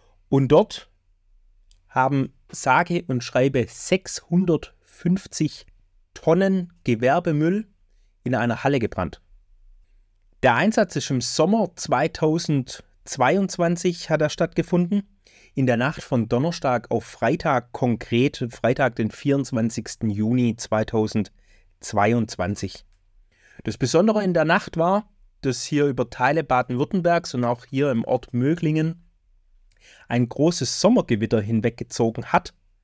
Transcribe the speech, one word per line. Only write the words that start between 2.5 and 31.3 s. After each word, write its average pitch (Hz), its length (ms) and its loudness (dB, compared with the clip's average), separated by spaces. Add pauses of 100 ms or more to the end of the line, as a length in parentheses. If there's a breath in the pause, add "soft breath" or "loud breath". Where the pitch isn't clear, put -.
und 123 140 -2
schreibe 131 460 0
sechshundertfünfzig - 2000 -2 (480)
Tonnen 185 580 2 (120)
Gewerbemüll 151 840 0 (540)
in 127 120 -2
einer 117 300 0
Halle 139 140 2
gebrannt. 95 420 -6 (1200)
Der 123 120 6
Einsatz 196 420 2
ist - 140 -4
im 131 100 0
Sommer 185 560 0
zweitausendzweiundzwanzig 165 2250 -2
hat 156 140 0
er 151 80 0
stattgefunden. 175 800 -2 (460 soft breath)
In 135 100 2
der 123 100 4
Nacht 127 260 -2
von 117 260 -2
Donnerstag 127 640 -2
auf 113 140 -2
Freitag, 135 640 -2
konkret 123 800 0
Freitag, 127 460 0
den 107 160 -2
vierundzwanzigsten 117 960 -2
Juni 113 460 0
zweitausendzweiundzwanzig. 107 2250 -2 (800 loud breath)
Das - 160 -6
Besondere 202 460 2
in 185 100 2
der 160 100 4
Nacht 170 320 0
war, 185 320 0 (340)
dass 131 200 -2
hier 143 240 2
über 127 240 -2
Teile 147 320 0
Baden-Württembergs 147 920 0
und 123 100 -2
auch 120 220 -2
hier 139 260 0
im 113 120 0
Ort - 300 -4
Möglingen 156 760 0 (1000 soft breath)
ein 120 200 0
großes 156 520 -2
Sommergewitter 120 600 2